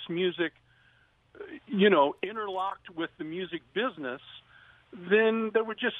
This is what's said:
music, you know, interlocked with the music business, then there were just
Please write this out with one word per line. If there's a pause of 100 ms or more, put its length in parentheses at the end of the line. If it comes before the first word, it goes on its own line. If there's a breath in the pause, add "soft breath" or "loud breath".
music, (1120 soft breath)
you
know,
interlocked
with
the
music (120)
business, (880 soft breath)
then
there
were
just